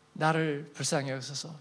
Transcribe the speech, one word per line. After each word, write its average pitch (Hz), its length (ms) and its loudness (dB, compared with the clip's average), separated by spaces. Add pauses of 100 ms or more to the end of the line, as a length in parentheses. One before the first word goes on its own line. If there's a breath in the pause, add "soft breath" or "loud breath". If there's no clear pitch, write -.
(140)
나를 156 580 2
불쌍히 139 380 0
여기소서, 139 500 -6